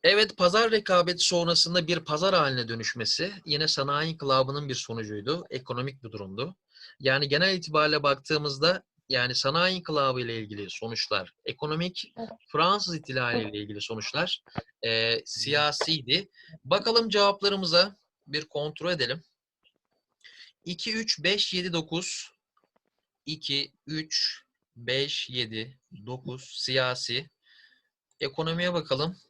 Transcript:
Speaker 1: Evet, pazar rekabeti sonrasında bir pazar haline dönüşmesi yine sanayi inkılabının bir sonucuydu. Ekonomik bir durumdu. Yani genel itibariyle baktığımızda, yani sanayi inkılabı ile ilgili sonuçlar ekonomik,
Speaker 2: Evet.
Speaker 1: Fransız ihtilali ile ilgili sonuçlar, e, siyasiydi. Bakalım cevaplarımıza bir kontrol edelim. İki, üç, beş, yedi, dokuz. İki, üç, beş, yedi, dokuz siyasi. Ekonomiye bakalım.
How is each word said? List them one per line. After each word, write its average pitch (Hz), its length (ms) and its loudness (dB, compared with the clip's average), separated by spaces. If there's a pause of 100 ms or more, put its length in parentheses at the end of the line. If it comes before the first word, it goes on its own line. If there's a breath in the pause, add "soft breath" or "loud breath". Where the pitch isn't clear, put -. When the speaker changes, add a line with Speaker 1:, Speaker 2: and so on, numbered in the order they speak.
Speaker 1:
Evet, 208 340 6
pazar 214 340 6
rekabeti 180 520 4
sonrasında 170 640 4
bir 170 120 2
pazar 165 360 2
haline 131 320 2
dönüşmesi 117 640 -2 (120)
yine 151 220 0
sanayi 147 460 0
inkılabının 139 560 2
bir 127 60 -2
sonucuydu. 113 760 -6
Ekonomik 131 540 -8
bir 113 80 -12
durumdu. 104 440 -8 (440 loud breath)
Yani 135 280 2
genel 175 280 2
itibariyle 151 480 2
baktığımızda, 147 800 0 (260)
yani 123 260 0
sanayi 175 420 2
inkılabı 139 440 0
ile 117 180 -4
ilgili 104 300 -8
sonuçlar 107 640 -4 (120)
ekonomik, 156 720 -4
Speaker 2:
Evet. 226 120 -10 (180)
Speaker 1:
Fransız 180 480 2
ihtilali 120 540 -2
ile 104 80 0
ilgili 104 240 -8
sonuçlar, 117 600 -4 (420 loud breath)
e, 113 400 2
siyasiydi. 147 1040 0 (340 loud breath)
Bakalım 220 460 2
cevaplarımıza 196 840 2 (320)
bir 147 180 -6
kontrol 151 460 -4
edelim. 143 320 -2 (1400 loud breath)
İki, 180 300 -8
üç, 220 300 -2
beş, 202 300 2
yedi, 180 200 -2
dokuz. 165 580 -4 (960)
İki, 147 460 -4 (160)
üç, - 560 -4 (320)
beş, 131 540 -4
yedi, 120 500 -6 (260)
dokuz 127 380 -10 (160)
siyasi. 127 680 -2 (920 soft breath)
Ekonomiye 165 540 -2
bakalım. 160 440 -2 (120)